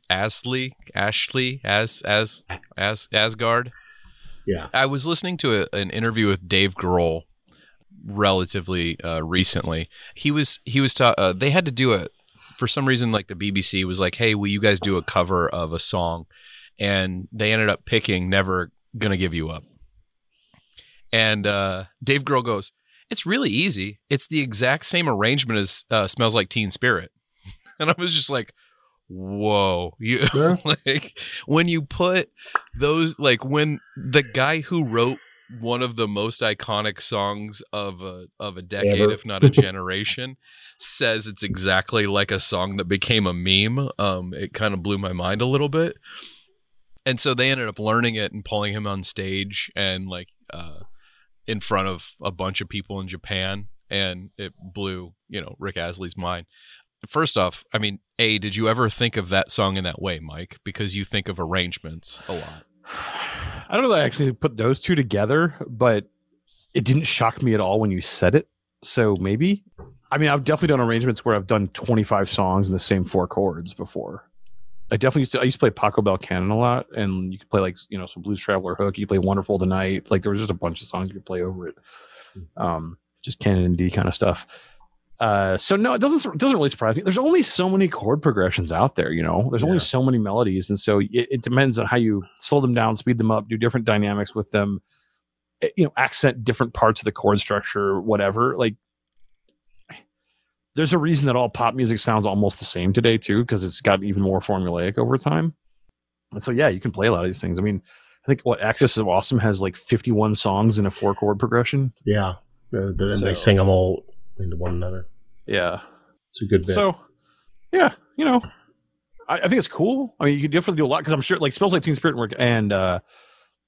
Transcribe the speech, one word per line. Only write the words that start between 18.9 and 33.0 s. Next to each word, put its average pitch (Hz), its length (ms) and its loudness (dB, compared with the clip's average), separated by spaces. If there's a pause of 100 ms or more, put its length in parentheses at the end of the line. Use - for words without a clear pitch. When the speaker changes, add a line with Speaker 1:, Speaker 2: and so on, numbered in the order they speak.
Speaker 1:
Gonna 104 200 0
Give 87 180 -2
You 78 160 -4
Up. 78 140 -12 (1500)
And, 110 340 2
uh, 98 380 -2 (180)
Dave 139 220 0
Grohl 131 200 0
goes, 107 280 -4 (380)
"It's - 160 -4
really 214 240 0
easy. 107 500 -2 (100)
It's 139 160 2
the 156 140 -2
exact 127 460 0
same 175 220 0
arrangement 117 520 2
as, - 300 -2
uh, 107 160 2
Smells 113 280 0
Like 104 140 2
Teen 104 220 -2
Spirit." 113 460 0
<laughs> - 40 -20 (600)
And 151 100 0
I - 80 2
was 175 160 -4
just 147 160 2
like, 123 240 -4 (540)
"Whoa." 95 880 0
You, 113 220 -2 (100)
<laughs> - 40 -8
Speaker 2:
Yeah. 160 300 4
Speaker 1:
like, - 540 -2 (280)
when 160 200 4
you 165 160 0
put 180 480 0 (480)
those, 160 400 0